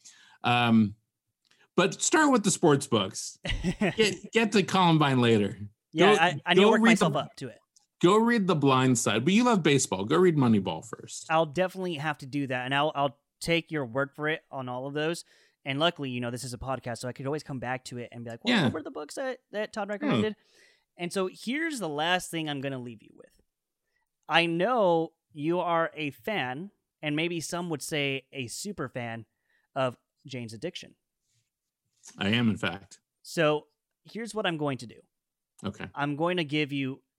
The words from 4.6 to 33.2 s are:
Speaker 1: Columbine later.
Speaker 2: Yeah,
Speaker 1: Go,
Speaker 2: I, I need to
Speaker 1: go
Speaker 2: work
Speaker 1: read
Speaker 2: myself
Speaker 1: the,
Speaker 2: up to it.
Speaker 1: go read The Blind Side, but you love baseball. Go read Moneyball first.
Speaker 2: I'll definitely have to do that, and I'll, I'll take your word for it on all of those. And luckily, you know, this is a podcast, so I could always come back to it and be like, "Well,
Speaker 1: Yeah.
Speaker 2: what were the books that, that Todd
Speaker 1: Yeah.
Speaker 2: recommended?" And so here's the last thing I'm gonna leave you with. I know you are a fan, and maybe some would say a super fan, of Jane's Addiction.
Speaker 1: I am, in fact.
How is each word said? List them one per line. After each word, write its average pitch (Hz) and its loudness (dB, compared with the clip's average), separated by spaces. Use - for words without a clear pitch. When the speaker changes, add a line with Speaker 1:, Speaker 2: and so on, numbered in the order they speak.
Speaker 1:
Columbine 151 4
later. 110 4
Speaker 2:
Yeah, 190 6
Speaker 1:
Go, 160 2
Speaker 2:
I, 165 2
I 175 0
need 180 8
to 202 8
Speaker 1:
go 220 8
Speaker 2:
work 226 4
Speaker 1:
read 226 8
Speaker 2:
myself 190 4
Speaker 1:
the, 147 -2
Speaker 2:
up - -8
to 131 -10
it. - -16
Speaker 1:
go 185 6
read 226 4
The 180 4
Blind 131 4
Side, 110 0
but 175 4
you 233 6
love 220 4
baseball. 131 2
Go 156 2
read 175 6
Moneyball 98 2
first. - -16
Speaker 2:
I'll 160 2
definitely 180 -4
have 147 -6
to 147 -14
do 139 -6
that, 127 -6
and 139 -4
I'll, 147 0
I'll 143 -2
take 170 -2
your 147 -4
word 135 -4
for 151 -8
it 160 -4
on 131 -10
all 127 -8
of 143 -10
those. 156 -4
And 139 -4
luckily, 151 -2
you 123 -6
know, 120 -6
this 123 -10
is 123 -10
a 120 -12
podcast, 123 -8
so 127 -10
I 123 -8
could 135 -12
always 143 -4
come 135 -10
back 123 -8
to 123 -14
it 120 -12
and 120 -14
be 117 -12
like, 117 -14
"Well, 240 0
Speaker 1:
Yeah. 190 2
Speaker 2:
what 113 0
were - -8
the 147 -14
books 151 -14
that, 262 -8
that 208 -8
Todd 202 -6
Speaker 1:
Yeah. 208 -8
Speaker 2:
recommended?" 214 -2
And 175 -8
so 190 -4
here's 277 -6
the 170 -6
last 170 -2
thing 160 -6
I'm 143 -6
gonna 135 -6
leave 120 -16
you - -20
with. - -20
I 165 4
know 175 2
you 165 -2
are 165 0
a 147 -6
fan, 165 -8
and 151 -4
maybe 170 -4
some 175 -8
would 151 -6
say 139 -4
a 135 -10
super - -10
fan, 117 -10
of 131 -2
Jane's 120 -12
Addiction. 135 -12
Speaker 1:
I 95 0
am, 117 2
in 98 -2
fact. 95 -8